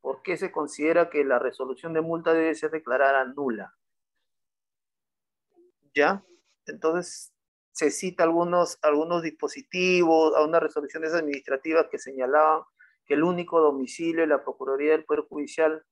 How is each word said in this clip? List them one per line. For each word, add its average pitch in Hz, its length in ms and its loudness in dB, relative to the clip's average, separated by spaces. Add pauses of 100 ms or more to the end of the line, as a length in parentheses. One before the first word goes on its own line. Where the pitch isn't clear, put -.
por 135 200 -8
qué 180 140 -4
se 175 160 -6
considera 165 560 0
que 147 160 0
la 127 140 2
resolución 131 560 -6
de 160 80 0
multa 165 320 0
debe 160 200 2
ser 156 160 -6
declarada 135 540 2
nula. 127 500 -6 (2250)
¿Ya? 165 280 2 (440)
Entonces - 680 -6 (400)
se 147 180 0
cita 180 340 -2
algunos, 175 580 0
algunos 160 400 0
dispositivos, 160 1120 0
a 151 80 4
unas 160 180 2
resoluciones 156 520 -6
administrativas 151 760 -2
que 135 80 -8
señalaban 143 680 0 (420)
que 143 80 0
el 147 80 2
único 175 380 0
domicilio 156 600 0
de 160 60 4
la 147 180 0
Procuraduría 135 480 -2
del 156 140 0
Poder 151 160 -2
Judicial 156 680 -2